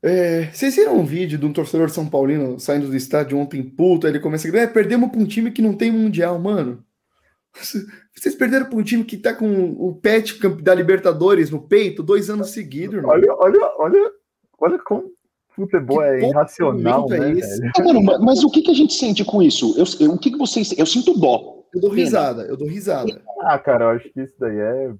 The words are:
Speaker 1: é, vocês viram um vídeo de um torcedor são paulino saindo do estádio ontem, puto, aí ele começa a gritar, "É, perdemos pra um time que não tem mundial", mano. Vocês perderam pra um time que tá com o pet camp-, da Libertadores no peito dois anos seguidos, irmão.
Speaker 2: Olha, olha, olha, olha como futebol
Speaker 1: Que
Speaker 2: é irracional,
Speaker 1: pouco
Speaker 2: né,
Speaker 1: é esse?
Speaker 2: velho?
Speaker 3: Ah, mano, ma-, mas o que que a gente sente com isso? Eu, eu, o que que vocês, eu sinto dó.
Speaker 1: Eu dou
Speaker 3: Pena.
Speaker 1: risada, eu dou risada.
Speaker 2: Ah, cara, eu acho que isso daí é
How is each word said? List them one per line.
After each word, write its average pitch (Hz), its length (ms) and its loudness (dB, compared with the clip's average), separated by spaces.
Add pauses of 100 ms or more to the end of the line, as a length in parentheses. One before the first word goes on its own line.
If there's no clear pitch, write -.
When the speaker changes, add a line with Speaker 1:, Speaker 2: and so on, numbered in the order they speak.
Speaker 1:
é, 165 480 0
vocês 269 240 -4
viram 403 220 2
um 165 80 0
vídeo 156 320 -4
de 147 80 -4
um 147 80 -2
torcedor 160 360 -2
são 156 200 -6
paulino 135 500 -2
saindo 143 280 -4
do 131 80 -6
estádio 135 420 -2
ontem, 143 240 -6
puto, 165 460 2
aí 147 60 0
ele 147 60 -2
começa 156 280 -4
a 160 40 -6
gritar, 226 140 2
"É, 233 80 -6
perdemos 233 380 2
pra 233 80 -4
um 214 60 4
time 226 260 -2
que - 100 -4
não 214 140 2
tem 226 160 0
mundial", 180 480 0
mano. 170 440 -4 (1300)
Vocês - 180 -6
perderam 262 340 0
pra 233 120 -6
um 208 40 0
time 233 200 -2
que 226 140 -10
tá 233 160 -2
com 226 120 -4 (320)
o 175 160 -6
pet 214 460 0
camp-, 175 220 -2
da 185 120 4
Libertadores 175 760 2
no 151 100 -8
peito 202 400 0
dois 196 280 0
anos 208 220 -6
seguidos, 180 440 -10
irmão. 165 160 -2
Speaker 2:
Olha, 381 240 4
olha, - 420 4
olha, 392 340 2 (460)
olha 349 220 0
como 359 320 -6 (380)
futebol 151 480 -2
Speaker 1:
Que 151 80 2
Speaker 2:
é 131 240 2
irracional, 131 800 0
Speaker 1:
pouco 214 140 -2
Speaker 2:
né, 143 80 0
Speaker 1:
é 156 40 0
esse? - 260 -4
Speaker 2:
velho? 240 180 -6
Speaker 3:
Ah, 370 60 0
mano, 311 180 6
ma-, 190 180 4
mas 247 260 4
o - 40 6
que 311 120 4
que 349 100 2
a - 20 6
gente 294 200 4
sente 214 320 -2
com 208 180 2
isso? 127 340 2
Eu, 160 60 4 (240)
eu, 160 60 2
o 180 40 -2
que 254 140 0
que 262 60 -6
vocês, 226 400 -2
eu 160 80 4
sinto 254 340 0
dó. - 540 0
Speaker 1:
Eu 180 80 -2
dou 202 80 2
Speaker 3:
Pena. 208 120 0
Speaker 1:
risada, 135 420 0
eu 131 120 -8
dou 143 140 -8
risada. 180 520 -6 (200)
Speaker 2:
Ah, 151 180 0
cara, 120 260 0
eu 113 40 2
acho 117 220 -4
que 131 100 -10
isso 135 180 -12
daí 113 180 -4
é 123 420 -4